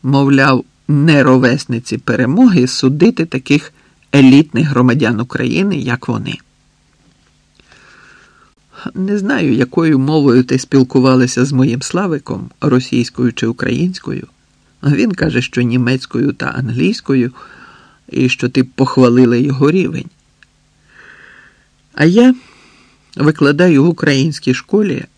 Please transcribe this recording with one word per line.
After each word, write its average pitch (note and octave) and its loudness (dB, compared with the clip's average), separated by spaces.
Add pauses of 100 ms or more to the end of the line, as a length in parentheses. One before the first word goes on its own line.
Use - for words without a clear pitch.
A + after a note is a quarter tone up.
Мовляв, C#3 2 (220)
не D3 4
ровесниці B2 0
перемоги C3 2
судити D#3+ 0
таких C#3+ -4 (420)
елітних C#3 6
громадян A#2+ 0
України, B2+ -4
як A#2+ -6
вони. A2 -8 (2500)
Не G3 -4
знаю, G3 -2
якою D3+ 0
мовою C#3 2
ти C3 -2
спілкувалася B2+ 2
з C#3 -6
моїм C3 0
Славиком, D3+ -6 (120)
російською B2 -2
чи - -4
українською. C#3 -6 (560)
Він F3+ 0
каже, D3+ -4
що - -6
німецькою B2 -2
та - -10
англійською, C3 -4 (800)
і B2+ -2
що B2 -4
ти B2+ -2
похвалила B2+ 2
його C3+ 0
рівень. E3+ -4 (1800)
А D3 0
я A#3+ 4 (800)
викладаю D3+ 2
в E3 2
українській D3 -2
школі G3 -4 (120)